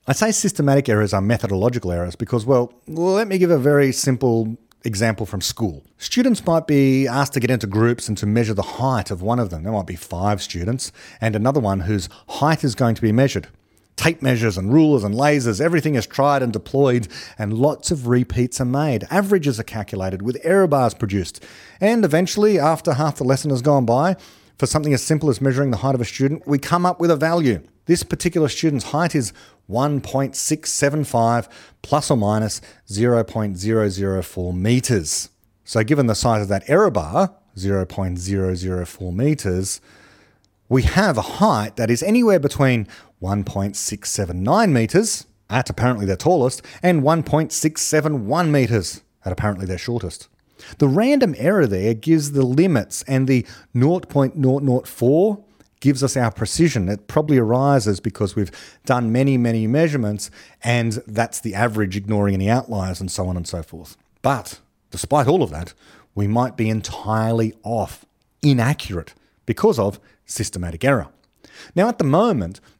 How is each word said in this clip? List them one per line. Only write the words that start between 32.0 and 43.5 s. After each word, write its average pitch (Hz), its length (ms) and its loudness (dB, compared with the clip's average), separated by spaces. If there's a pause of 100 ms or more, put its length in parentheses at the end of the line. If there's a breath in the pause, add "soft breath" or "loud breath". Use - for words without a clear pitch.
or 143 80 4
minus 107 440 0 (260 loud breath)
zero 113 360 2
point 104 340 -6
zero 107 320 0
zero 95 340 -2
four 90 300 -6
meters. 104 760 0 (340)
So 110 200 0
given 139 240 2
the 110 80 2
size 113 260 0
of 98 60 -4
that 95 200 -2
error 185 220 4
bar, 107 460 0 (220)
zero 95 280 0
point 90 320 -6
zero 92 380 -2
zero 90 300 -4
four 90 260 -10
meters, 98 720 -2 (840 soft breath)
we 127 160 2
have 180 340 2
a 104 40 2
height 120 540 0
that 117 140 0
is 120 140 0
anywhere 208 360 4
between 131 480 2 (320 loud breath)
one 98 240 -2
point 98 320 -4